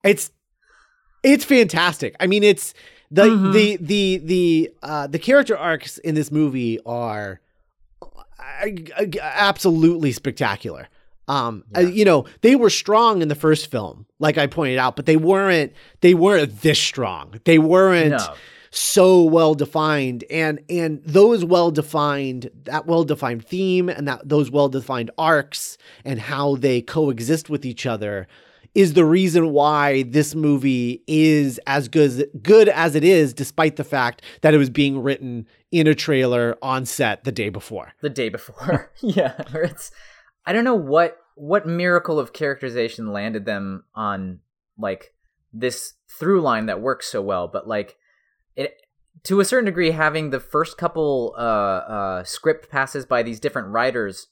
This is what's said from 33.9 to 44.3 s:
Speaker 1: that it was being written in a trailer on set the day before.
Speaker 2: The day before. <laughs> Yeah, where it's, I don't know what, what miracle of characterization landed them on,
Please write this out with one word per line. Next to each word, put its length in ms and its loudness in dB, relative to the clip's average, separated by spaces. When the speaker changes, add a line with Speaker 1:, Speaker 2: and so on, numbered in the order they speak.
Speaker 1:
that 120 4
it 40 6
was 140 4
being 300 0
written 440 -6
in 160 2
a 80 4
trailer 680 0
on 240 -4
set 380 -4
the 80 -6
day 180 -6
before. 520 -14
Speaker 2:
The 80 -6
day 200 -6
before. 640 -8
<laughs> 60 -18
Yeah, 320 -2
where 120 -4
it's, 280 -10
I 80 -4
don't 100 0
know 120 2
what, 420 0
what 320 -4
miracle 520 0
of 140 -8
characterization 800 -6
landed 320 -6
them 380 -8
on, 460 -8